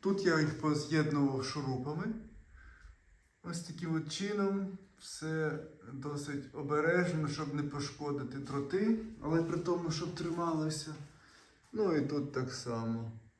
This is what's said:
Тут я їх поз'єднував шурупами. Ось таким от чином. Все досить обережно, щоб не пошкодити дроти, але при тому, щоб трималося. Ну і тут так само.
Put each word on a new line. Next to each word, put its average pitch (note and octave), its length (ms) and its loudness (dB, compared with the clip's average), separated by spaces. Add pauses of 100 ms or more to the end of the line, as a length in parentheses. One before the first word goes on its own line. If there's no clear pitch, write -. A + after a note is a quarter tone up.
Тут F#3+ 260 2
я D#3+ 140 6
їх D3 200 2
поз'єднував C#3+ 840 2
шурупами. D3 680 -2 (1300)
Ось F3 180 -6
таким E3 340 -2
от D#3 180 0
чином. G3 640 0 (200)
Все D#3 600 -2 (340)
досить C#3+ 600 -6
обережно, D#3 760 2
щоб C#3+ 260 -4
не D3 80 0
пошкодити C#3+ 760 -4
дроти, F#3+ 600 2 (240)
але D#3+ 200 4
при E3 160 0
тому, E3+ 320 0
щоб - 240 -2
трималося. D#3+ 800 0 (800)
Ну G3 240 4
і C#3+ 40 4
тут C#3+ 320 0
так B2+ 200 -2
само. A2+ 600 -2 (280)